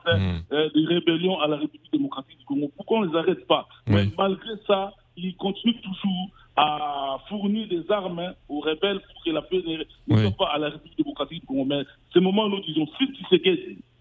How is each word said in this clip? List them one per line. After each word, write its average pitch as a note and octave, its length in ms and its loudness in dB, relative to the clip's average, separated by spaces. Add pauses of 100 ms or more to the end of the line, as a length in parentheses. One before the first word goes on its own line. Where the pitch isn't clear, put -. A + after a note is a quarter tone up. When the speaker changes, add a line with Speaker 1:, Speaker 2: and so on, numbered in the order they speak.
Speaker 1:
Hmm. F#2 360 2 (120)
Speaker 2:
euh, D3+ 220 2
des D#3 120 4
rébellions E3+ 540 2
à D3+ 80 0
la D3+ 100 0
République - 360 -8
démocratique C#3 460 -4
du - 60 -20
Congo. C#3+ 300 -2
Pourquoi - 240 0
on - 60 2
ne D#3+ 60 -2
les D#3 40 0
arrête E3+ 300 0
pas ? D3+ 220 0 (200)
Speaker 1:
Oui. G#2+ 60 2
Speaker 2:
Mais G2+ 120 4 (120)
malgré G3 360 0 (120)
ça, G3 280 2 (220)
ils F3 200 -6
continuent A3+ 480 -2
toujours F#3+ 460 -4 (260)
à C#3+ 640 0 (120)
fournir G#3 380 -2
des E3+ 240 -4
armes, F#3 260 -2
hein, F3+ 160 -6 (160)
aux D3 120 -4
rebelles E3 380 0
pour - 240 -20
que E3+ 60 -2
la D3+ 140 -2
paix F#3 220 -2
ne, D#3+ 120 -6
ne D#3 60 -6 (240)
Speaker 1:
Oui. A2 140 4
Speaker 2:
soit G2+ 100 2
pas D#3+ 220 0
à D3+ 40 -2
la D3+ 120 -2
République - 280 -16
démocratique D3 440 -4
du - 40 -20
Congo. C3+ 200 -2
Mais C#3 180 -2 (300)
ce F3+ 60 8
moment, G3+ 300 2
nous G3 120 -4
disons, D#3 260 -2 (100)
si C4+ 160 2
Tshisekedi - 640 2 (240)